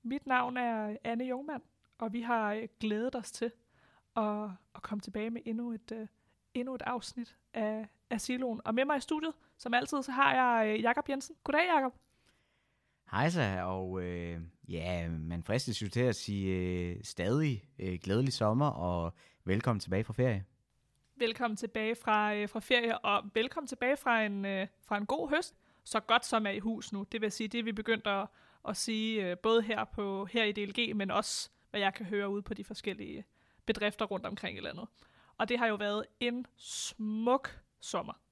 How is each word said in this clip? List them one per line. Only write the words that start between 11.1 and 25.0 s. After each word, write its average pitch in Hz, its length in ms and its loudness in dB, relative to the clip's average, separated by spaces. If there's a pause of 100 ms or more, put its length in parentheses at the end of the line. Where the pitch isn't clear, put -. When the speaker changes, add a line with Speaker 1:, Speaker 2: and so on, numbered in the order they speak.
Speaker 1:
Goddag, 302 220 4
Jakob. 277 280 4 (1160)
Speaker 2:
Hej 120 180 2
så, 113 340 2
og, 92 400 -2
øh, 87 380 -4 (280)
ja, 85 400 -2
man 82 340 -4
fristes 110 400 -2
jo 104 60 -2
til 117 120 0
at 123 160 4
sige, 95 400 0
øh, 90 480 -2
stadig, 120 640 0 (100)
øh, 92 240 -4
glædelig 120 300 2
sommer 120 380 4
og 85 440 -2 (300)
velkommen 104 360 2
tilbage 95 240 0
fra - 80 -8
ferie. 110 320 2 (720)
Speaker 1:
Velkommen 226 400 -2
tilbage 220 380 -2
fra, 214 400 2
øh, 208 140 -2
fra 226 120 -6
ferie, 233 380 4
og 202 360 2
velkommen 254 340 0
tilbage 262 280 0
fra 233 260 2
en, 202 220 -2
øh, 196 220 -2 (160)
fra - 140 -2
en 202 100 -2